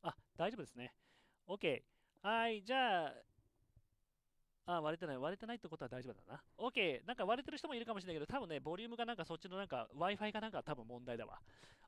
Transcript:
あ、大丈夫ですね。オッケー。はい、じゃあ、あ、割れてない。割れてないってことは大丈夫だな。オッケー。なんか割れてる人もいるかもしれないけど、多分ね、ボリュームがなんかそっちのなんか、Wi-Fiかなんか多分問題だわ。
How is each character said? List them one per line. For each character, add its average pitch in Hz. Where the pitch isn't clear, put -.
あ、 160
大 185
丈 247
夫 190
で 139
す -
ね。 123
オ 180
ッ -
ケ 151
ー。 196
は 226
い、 214
じ 220
ゃ 208
あ、 127
あ、 175
割 151
れ 165
て 175
な 147
い。 131
割 151
れ -
て -
な 226
い 240
っ -
て -
こ 156
と 143
は 120
大 127
丈 127
夫 -
だ 98
な。 143
オ 240
ッ -
ケ 170
ー。 175
な 240
ん -
か 196
割 240
れ -
て -
る 302
人 320
も 294
い 233
る 233
か 226
も 196
し 180
れ 175
な -
い -
け 156
ど、 -
多 269
分 208
ね、 151
ボ 151
リ 220
ュ -
ー -
ム 233
が 233
な 233
ん 214
か 160
そ 170
っ -
ち 196
の 185
な 196
ん -
か、 127
Wi-Fi 202
か 214
な 220
ん -
か 151
多 151
分 113
問 123
題 120
だ 113
わ。 -